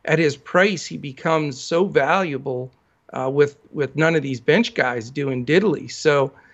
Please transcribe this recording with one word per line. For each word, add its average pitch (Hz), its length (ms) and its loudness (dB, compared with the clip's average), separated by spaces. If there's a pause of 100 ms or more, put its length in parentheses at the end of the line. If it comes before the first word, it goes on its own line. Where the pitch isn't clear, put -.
at 156 120 4
his 151 180 2
price, 185 500 0
he 165 100 -10
becomes 147 640 -2
so 170 240 0
valuable, 143 840 -2 (420)
uh, 131 160 -4
with, 143 300 2 (140)
with 135 240 -6
none 160 180 2
of 151 80 0
these 131 180 -6
bench 202 320 2
guys 123 380 -4
doing 135 340 -4
diddly. 151 480 0
So 143 400 2 (220)